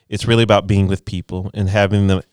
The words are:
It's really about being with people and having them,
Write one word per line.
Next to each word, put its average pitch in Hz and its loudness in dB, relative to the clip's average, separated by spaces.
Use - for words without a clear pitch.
It's - -8
really 117 2
about 101 2
being 98 2
with 95 -4
people 90 -10
and 95 -4
having 101 2
them, 95 2